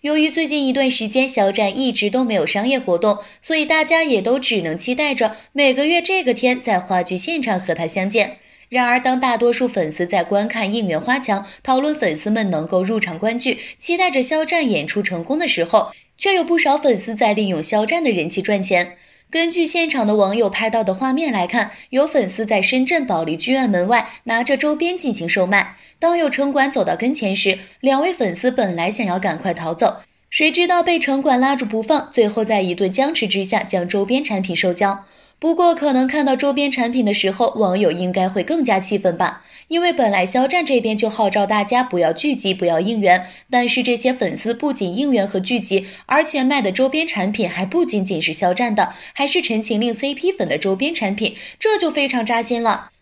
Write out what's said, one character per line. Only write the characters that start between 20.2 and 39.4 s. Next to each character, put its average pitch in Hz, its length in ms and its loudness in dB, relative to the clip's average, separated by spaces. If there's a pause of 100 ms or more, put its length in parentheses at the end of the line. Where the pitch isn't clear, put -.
友 226 140 2
拍 220 220 -2
到 220 120 0
的 190 120 0
画 262 180 -2
面 302 180 -2
来 190 160 0
看， 208 260 -2 (180)
有 269 160 4
粉 269 200 2
丝 214 200 -4
在 208 160 2
深 254 240 2
圳 320 180 0
保 170 200 0
利 160 120 -4
剧 247 160 -2
院 262 160 2
门 185 180 2
外 226 220 2 (160)
拿 233 180 0
着 269 140 0
周 302 180 0
边 339 220 -2
进 294 160 -2
行 170 160 -4
售 180 180 0
卖。 196 300 -2 (220)
当 339 180 2
有 311 140 0
城 277 200 -2
管 277 220 2
走 240 100 0
到 170 140 0
跟 247 160 -2
前 202 240 -2
时， 190 220 2 (220)
两 269 200 2
位 349 100 0
粉 226 240 -2
丝 254 160 0
本 214 240 -2
来 170 160 -2
想 220 140 -2
要 180 140 0
赶 185 180 -2
快 185 160 -4
逃 165 220 -4
走， - 240 0 (320)
谁 311 200 2
知 349 160 0
道 349 160 2
被 339 160 2
城 277 220 0
管 269 180 2
拉 269 160 2
住 262 120 -4
不 220 160 -4
放， 285 280 0
最 226 160 4
后 208 160 -2
在 214 200 0
一 180 120 -2
顿 185 160 0
僵 269 240 0
持 226 140 -2
之 196 160 -2
下 190 180 -2
将 180 240 -2
周 196 200 0
边 262 180 0
产 202 160 -2
品 185 160 -4
收 180 160 0
交。 196 320 -2 (360)
不 320 140 2
过， 349 180 4
可 294 200 0
能 262 160 2
看 285 180 0
到 262 80 4
周 277 180 0
边 285 160 0
产 254 220 -2
品 240 140 0
的 208 100 2
时 190 160 0
候， 220 280 0
网 190 200 2
友 185 140 2
应 180 180 -2
该 185 180 0
会 190 140 -2
更 320 220 0
加 202 160 2
气 196 180 0
愤 185 180 0
吧， - 280 -4 (240)